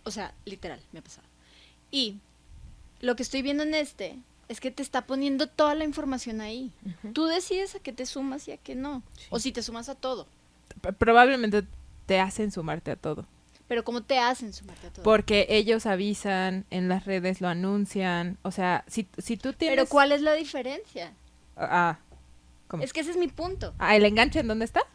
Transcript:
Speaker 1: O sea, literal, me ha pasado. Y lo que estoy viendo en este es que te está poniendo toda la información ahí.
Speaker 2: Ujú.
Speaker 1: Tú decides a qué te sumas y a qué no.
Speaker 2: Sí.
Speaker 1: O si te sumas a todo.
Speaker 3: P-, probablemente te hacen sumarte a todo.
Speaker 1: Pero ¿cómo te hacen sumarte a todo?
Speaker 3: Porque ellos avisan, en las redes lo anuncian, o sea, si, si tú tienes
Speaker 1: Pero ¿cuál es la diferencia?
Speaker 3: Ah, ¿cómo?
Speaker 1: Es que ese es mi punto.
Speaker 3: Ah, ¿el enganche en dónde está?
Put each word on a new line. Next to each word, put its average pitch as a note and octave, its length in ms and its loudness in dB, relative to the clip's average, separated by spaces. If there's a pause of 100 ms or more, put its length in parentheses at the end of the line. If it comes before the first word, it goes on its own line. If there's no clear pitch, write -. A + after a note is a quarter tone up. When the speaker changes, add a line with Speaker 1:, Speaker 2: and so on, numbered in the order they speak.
Speaker 1:
O A3+ 80 -8
sea, G#3 220 -10 (120)
literal, F#3 340 -12 (140)
me E3 60 -16
ha - 40 -20
pasado. - 240 -20 (640)
Y A3+ 260 -2 (840)
lo B3 140 0
que B3+ 80 -6
estoy C4+ 180 -4
viendo C#4+ 220 -2
en D#4 120 -2
este B3+ 420 -6 (300)
es A3+ 120 -12
que B3+ 120 -6
te C#4+ 100 -10
está - 240 -4
poniendo C4+ 420 -2
toda D4 280 2
la D#4 80 -2
información C4+ 580 -4
ahí. A#3 300 -10 (140)
Speaker 2:
Ujú. G#3 280 -12
Speaker 1:
Tú D4+ 120 0
decides F#4 500 -2
a G4 40 -10
qué - 140 -12
te B3+ 120 -8
sumas C4+ 420 -6
y - 60 -12
a - 40 -16
qué - 160 -14
no. B3 300 -8 (140)
Speaker 2:
Sí. - 120 -20
Speaker 1:
O A#3+ 100 -4
si C4 120 -4
te A#3+ 100 -8
sumas A#3 280 -10
a C4+ 60 -10
todo. B3 320 -6 (540)
Speaker 3:
P-, G3 120 -4
probablemente A#3 680 8 (440)
te F#3+ 120 4
hacen F#3+ 320 -2
sumarte D#3+ 400 -6
a - 40 -4
todo. - 320 -8 (400)
Speaker 1:
Pero A#3 180 -2
¿cómo A#3+ 180 -4
te C4 160 2
hacen A#3+ 320 0
sumarte - 360 -18
a - 40 -14
todo? - 120 -16
Speaker 3:
Porque G#3 460 6
ellos A3 360 4
avisan, F#3+ 880 0
en F#3 180 0
las F#3 160 0
redes F#3 340 -2
lo F#3 80 -2
anuncian, F#3 960 -2
o F#3+ 100 -6
sea, F3+ 360 0
si, F#3 200 -6 (100)
si A3 200 -6
tú C4 160 -6
tienes D#4 240 0
Speaker 1:
Pero C4+ 100 4
¿cuál C#4+ 240 6
es C#4+ 100 2
la D4+ 120 2
diferencia? C#4 800 -6 (420)
Speaker 3:
Ah, E3+ 420 0 (680)
¿cómo? E3+ 160 -6
Speaker 1:
Es C4 80 -6
que D#4+ 80 -6
ese D#4+ 120 -4
es F4 60 -2
mi F4 120 0
punto. F4 500 -8
Speaker 3:
Ah, F#3+ 160 6
¿el G#3 80 8
enganche A3 380 4
en A#3 80 -2
dónde A3 160 0
está? F4 160 0 (140)